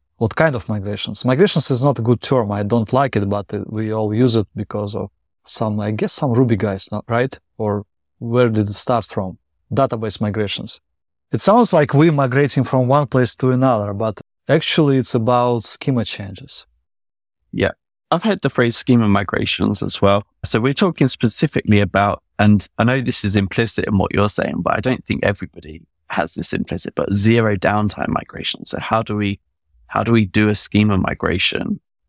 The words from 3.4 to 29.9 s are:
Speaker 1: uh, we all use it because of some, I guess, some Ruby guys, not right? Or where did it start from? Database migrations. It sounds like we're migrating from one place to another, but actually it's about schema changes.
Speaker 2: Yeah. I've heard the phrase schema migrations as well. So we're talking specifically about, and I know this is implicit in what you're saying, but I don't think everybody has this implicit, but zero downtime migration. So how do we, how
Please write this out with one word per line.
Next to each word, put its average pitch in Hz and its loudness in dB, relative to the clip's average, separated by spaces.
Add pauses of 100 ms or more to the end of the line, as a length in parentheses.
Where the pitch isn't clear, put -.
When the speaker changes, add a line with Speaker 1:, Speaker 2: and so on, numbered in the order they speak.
Speaker 1:
uh, 101 -6
we 107 -6
all 107 -2
use 117 2
it 107 0
because 104 -6
of 101 -6 (340)
some, 107 -4
I 104 -4
guess, 110 -4
some 135 -2
Ruby 117 4
guys, 98 -4
not 104 -8
right? 123 -2 (200)
Or 104 -2 (320)
where 120 2
did 107 0
it 104 -6
start 120 -2
from? 92 -8 (360)
Database 113 -2
migrations. 104 -4 (500)
It - -2
sounds 226 4
like 151 2
we're 156 6
migrating 139 0
from 127 0
one 143 2
place 127 2
to 127 0
another, 123 2
but 107 -4 (300)
actually 147 2
it's 127 -2
about 123 2
schema 123 -2
changes. - -10 (840)
Speaker 2:
Yeah. 101 0 (400)
I've 170 0
heard 208 0
the - 0
phrase 120 2
schema 117 4
migrations 101 0
as 98 -4
well. 101 4 (200)
So - 0
we're 131 0
talking 165 2
specifically - 2
about, 101 0 (160)
and 104 4 (120)
I 117 4
know 127 2
this - -4
is 104 2
implicit 104 -2
in 101 0
what 92 0
you're 101 2
saying, - -2
but - -2
I - -2
don't - -2
think - -4
everybody 82 -6 (280)
has - -4
this - -6
implicit, - -6
but - -2
zero 107 2
downtime 101 -2
migration. - -6
So - -6
how 110 -2
do 110 -6
we, 101 -2 (480)
how 101 -2